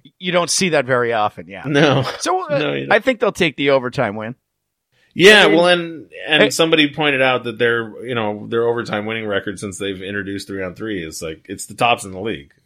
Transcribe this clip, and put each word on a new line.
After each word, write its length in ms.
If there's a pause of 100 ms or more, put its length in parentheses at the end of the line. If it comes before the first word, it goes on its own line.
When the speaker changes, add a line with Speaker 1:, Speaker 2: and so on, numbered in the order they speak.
(180)
Speaker 1:
You 140
don't 180
see 200
that 160
very 280
often, 340
yeah. 160
Speaker 2:
No. 380 (180)
Speaker 1:
So, 300
uh, 80
Speaker 2:
No, 160
you 140
don't. 40
Speaker 1:
I 80
think 200
they'll 120
take 240
the 140
overtime 460
win. 180 (800)
Speaker 2:
Yeah, 300
Speaker 1:
I 40
mean, 100
Speaker 2:
well, 100
and, 440 (160)
and 140
Speaker 1:
hey 80
Speaker 2:
somebody 420
pointed 300
out 220
that 160
their, 440
you 120
know, 320
their 200
overtime 380
winning 220
record 320
since 180
they've 240
introduced 460
three 160
on 100
three 320
is, 160
like, 260
it's 200
the 80
tops 280
in 80
the 80
league. 360 (100)